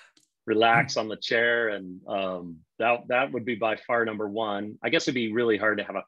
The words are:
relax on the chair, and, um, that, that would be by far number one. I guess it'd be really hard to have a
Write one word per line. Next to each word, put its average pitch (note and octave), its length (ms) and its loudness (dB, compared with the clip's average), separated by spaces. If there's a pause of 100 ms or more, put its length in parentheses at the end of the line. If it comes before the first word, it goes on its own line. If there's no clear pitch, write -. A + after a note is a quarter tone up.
(460)
relax A2+ 500 4
on A2 140 -2
the G2+ 80 -8
chair, A#2 520 0
and, F#2 380 -8
um, F#2 500 -4 (220)
that, A#2+ 300 2
that C3 240 2
would A#2 120 -4
be A#2+ 100 -2
by G#2+ 200 0
far A#2 300 0
number G#2+ 240 -4
one. G#2 520 -4
I A#2+ 80 0
guess D#3+ 140 2
it'd D3 120 -2
be A2+ 180 -2
really A2+ 240 4
hard G#2 220 2
to G2+ 40 -2
have G2 140 -8
a F#2 100 -6